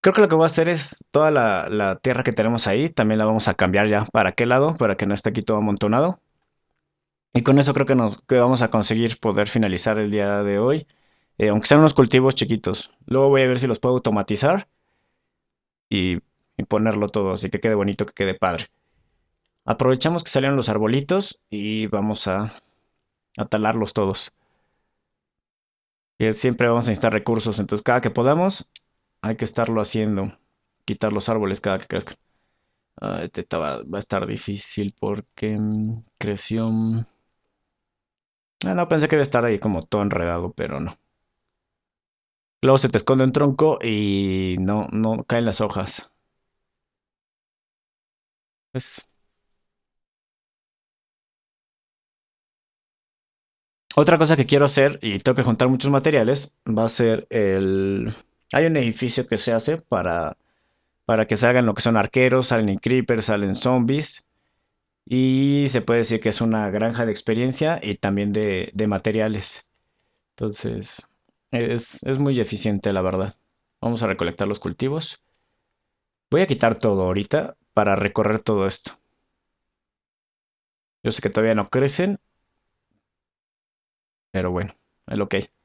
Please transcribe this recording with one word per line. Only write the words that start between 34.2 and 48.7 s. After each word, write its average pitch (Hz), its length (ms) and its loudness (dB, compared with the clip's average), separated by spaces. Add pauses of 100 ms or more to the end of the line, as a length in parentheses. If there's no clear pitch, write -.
difícil 104 720 -8
porque, 107 580 -6
mm, 107 460 -4 (160)
creció, 113 520 -4
mm. 113 340 -2 (1600)
Ah, 185 100 -2
no, 175 140 0
pensé 156 180 2
que 156 80 2
iba 147 60 4
a - 20 2
estar 123 220 0
ahí 107 140 0
como 95 260 -2
todo 104 160 -2
enredado, 87 520 -2
pero 71 260 -6
no. - 180 -8 (1700)
Luego 135 160 6
se 135 100 0
te 113 80 0
esconde 131 260 2
un 131 100 2
tronco 143 500 2
y 98 760 0
no, 101 320 0
no 110 340 -2
caen 120 200 0
las 107 160 -2
hojas. - 500 -6 (2500)